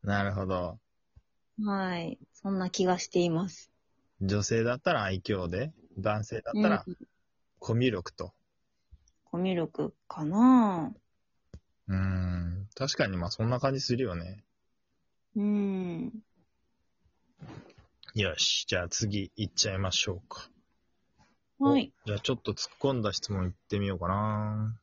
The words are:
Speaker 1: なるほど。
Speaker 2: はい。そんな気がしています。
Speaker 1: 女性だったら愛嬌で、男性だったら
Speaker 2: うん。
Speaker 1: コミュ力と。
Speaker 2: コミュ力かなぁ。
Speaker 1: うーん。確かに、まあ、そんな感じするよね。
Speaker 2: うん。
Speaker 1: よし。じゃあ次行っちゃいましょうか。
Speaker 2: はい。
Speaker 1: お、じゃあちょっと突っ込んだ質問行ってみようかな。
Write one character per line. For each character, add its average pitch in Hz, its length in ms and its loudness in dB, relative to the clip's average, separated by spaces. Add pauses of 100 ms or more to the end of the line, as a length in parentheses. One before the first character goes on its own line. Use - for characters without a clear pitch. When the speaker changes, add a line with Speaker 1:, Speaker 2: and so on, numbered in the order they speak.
Speaker 1:
な 101 220 0
る 98 100 0
ほ 98 140 -2
ど。 90 320 -2 (840)
Speaker 2:
は 190 360 -2
い。 165 180 -6 (160)
そ - 160 -8
ん 196 80 0
な 185 140 -2
気 190 140 2
が 180 120 4
し - 100 -6
て - 120 2
い 175 100 4
ま 170 200 0
す。 - 220 -18 (480)
Speaker 1:
女 101 220 2
性 113 220 2
だ 120 120 2
っ 127 40 -10
た 175 140 2
ら 117 100 2
愛 95 180 0
嬌 92 260 -2
で、 110 260 -4 (260)
男 107 240 0
性 110 180 -8
だ 117 160 -8
っ 214 40 2
た 214 80 6
ら - 180 2
Speaker 2:
う 180 40 -10
ん。 - 60 -10 (640)
Speaker 1:
コ 113 160 -2
ミ 123 120 4
ュ 120 40 4
力 92 200 -4
と。 90 220 -10 (920)
Speaker 2:
コ - 120 -8
ミ 185 160 0
ュ - 20 0
力 156 380 -4 (140)
か 160 180 -6
な 208 680 6
ぁ。 - 80 -16 (880)
Speaker 1:
う 98 60 0
ー - 20 2
ん。 92 800 -2
確 139 200 -2
か 131 100 2
に、 95 100 -2
ま 87 120 -2
あ、 - 20 -2
そ - 160 -2
ん 117 60 2
な 123 80 0
感 135 160 2
じ 131 60 -2
す 123 140 0
る 127 80 0
よ 95 120 -2
ね。 90 280 -10 (920)
Speaker 2:
う 208 80 0
ん。 196 680 0 (2000)
Speaker 1:
よ 92 220 0
し。 - 300 0
じ 104 80 0
ゃ 90 100 0
あ 87 40 -8
次 101 460 -2
行 107 160 -2
っ - 20 -20
ち - 160 2
ゃ 95 60 -2
い - 20 0
ま 95 140 0
し - 180 2
ょ 92 160 -6
う - 20 -20
か。 - 220 -14 (1120)
Speaker 2:
は 277 180 6
い。 - 160 0 (120)
Speaker 1:
お、 - 20 -4
じ 104 60 -2
ゃ - 20 -2
あ 101 40 -4
ち - 120 -2
ょ - 20 2
っ 120 80 -4
と 104 120 -2
突 - 160 -6
っ - 100 -20
込 139 140 2
ん 120 100 0
だ 101 100 0
質 - 180 -6
問 95 120 0
行 92 60 0
っ - 80 -10 (120)
て 107 80 0
み 101 80 0
よ 95 120 -2
う - 20 -6
か 85 80 -2
な。 107 760 0